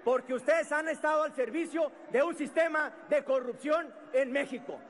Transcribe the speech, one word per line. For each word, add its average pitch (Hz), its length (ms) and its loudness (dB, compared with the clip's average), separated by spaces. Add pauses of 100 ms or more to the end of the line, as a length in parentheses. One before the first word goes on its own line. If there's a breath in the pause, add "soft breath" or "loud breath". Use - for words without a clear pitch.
porque 254 300 0
ustedes 294 380 2
han 311 160 0
estado 302 340 2
al 302 140 -2
servicio 277 560 -2 (200)
de 262 120 4
un 330 120 0
sistema 311 560 0 (180)
de 285 140 4
corrupción 262 680 0 (180)
en 262 200 2
México. 269 480 -4 (100)